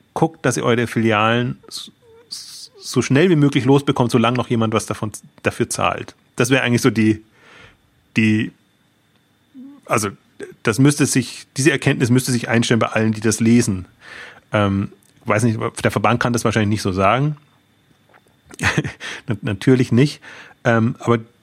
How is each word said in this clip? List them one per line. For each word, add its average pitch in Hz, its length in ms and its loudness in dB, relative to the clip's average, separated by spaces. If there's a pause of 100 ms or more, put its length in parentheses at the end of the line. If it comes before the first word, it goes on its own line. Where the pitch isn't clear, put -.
(160)
guckt, - 280 -2
dass 127 140 0
ihr 127 60 -4
eure 120 240 0
Filialen 113 800 0
s-, - 240 -16 (360)
s-, - 520 -18
so - 240 -2
schnell 151 260 2
wie 175 60 2
möglich 143 300 2
losbekommt, 135 440 2
solange 120 280 2
noch 120 120 -4
jemand 113 240 0
was 107 140 -2
davon, 107 240 -8 (320)
dafür 113 260 -2
zahlt. - 460 -6 (200)
Das 123 140 0
wäre 131 140 2
eigentlich 120 180 0
so 135 80 2
die, 107 320 2 (960)
die, 110 340 0 (1300)
also 107 240 -2 (540)
das 113 160 0
müsste 147 260 4
sich, - 400 -4 (100)
diese 139 140 0
Erkenntnis 139 400 0
müsste 127 220 2
sich 120 180 -4
einstellen 117 300 2
bei 117 80 0
allen, 110 260 0
die 110 80 -12
das 110 180 0
lesen. 113 460 2 (680)
Ähm, 101 360 0 (360)
weiß 104 180 0
nicht, 113 160 0 (240)
der 110 80 2
Verband 107 280 2
kann 123 120 0
das 117 140 -2
wahrscheinlich 107 240 0
nicht 104 120 -2
so 101 100 -2
sagen. 117 460 0 (1200)
<laughs> - 80 -2 (600)
Nat-, 107 160 -6
natürlich 127 480 2
nicht. 135 300 2 (420)
Ähm, 117 360 2
aber 120 180 0
d-, 113 60 -8 (200)